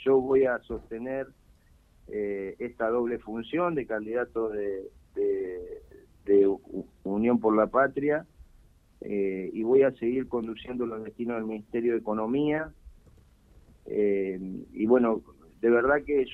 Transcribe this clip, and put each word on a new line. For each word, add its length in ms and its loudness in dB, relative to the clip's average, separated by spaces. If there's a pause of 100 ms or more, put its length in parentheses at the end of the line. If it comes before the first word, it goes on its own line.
yo 160 6
voy 240 4
a 140 0
sostener, 680 -8 (800)
eh, 520 -6
esta 300 -4
doble 280 0
función 580 -4
de 100 -4
candidato 640 -4
de, 340 -6 (320)
de, 640 -4 (440)
de 220 8
U-, 400 -4 (160)
Unión 360 2
por 160 4
la 120 4
Patria, 580 0 (760)
eh, 500 -4
y 120 -4
voy 180 6
a 120 4
seguir 340 -2
conduciendo 580 -6
los 180 -8
destinos 340 -6
del 80 -4
Ministerio 480 -2
de 60 0
Economía. 720 -2 (1120)
Eh, 540 0 (320)
y 140 -4
bueno, 360 4 (400)
de 80 4
verdad 340 4
que 300 0